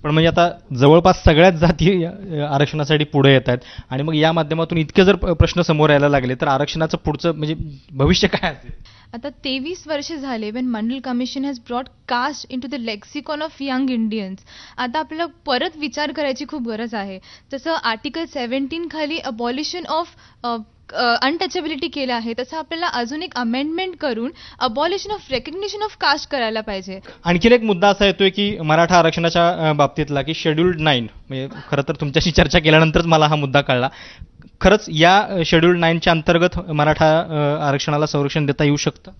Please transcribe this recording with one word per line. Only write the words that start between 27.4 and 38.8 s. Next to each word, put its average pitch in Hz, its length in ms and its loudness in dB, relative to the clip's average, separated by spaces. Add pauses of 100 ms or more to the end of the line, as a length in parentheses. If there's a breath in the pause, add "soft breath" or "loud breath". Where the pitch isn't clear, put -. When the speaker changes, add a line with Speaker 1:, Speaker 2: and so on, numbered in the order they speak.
Speaker 1:
एक 240 100 6
मुद्दा 202 260 2
असा 202 180 4
येतोय 196 240 2
की 202 280 -4
मराठा 165 400 4
आरक्षणाच्या, 170 720 2
अ, - 20 2
बाबतीतला 143 500 0
की 156 120 -4
शेड्यूल्ड 165 460 0
नाईन, 135 260 0 (220)
म्हणजे 135 200 -8 (220)
खरं 139 180 -2
तर 156 60 -2
तुमच्याशी 147 360 -2
चर्चा 151 280 2
केल्यानंतरच 160 480 4
मला 156 200 4
हा 151 100 2
मुद्दा 143 240 0
कळला. 131 280 0 (720 loud breath)
खरंच 208 280 4
या, 160 300 6
अ, 196 260 -2
शेड्यूल्ड 170 340 4
नाईनच्या 170 320 2
अंतर्गत 170 600 0
मराठा, 156 500 4
अ, 147 440 -2
आरक्षणाला 147 420 0
संरक्षण 143 400 -2
देता 143 180 0
येऊ 147 120 4
शकतं? - 440 -6